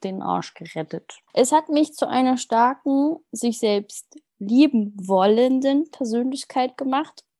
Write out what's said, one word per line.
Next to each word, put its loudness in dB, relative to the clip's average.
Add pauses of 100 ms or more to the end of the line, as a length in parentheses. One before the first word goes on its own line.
den -8
Arsch -6
gerettet. -12 (140)
Es 2
hat 2
mich 0
zu -4
einer 0
starken, 0 (140)
sich -4
selbst -4 (220)
lieben 2 (140)
wollenden 2
Persönlichkeit -4
gemacht -6 (160)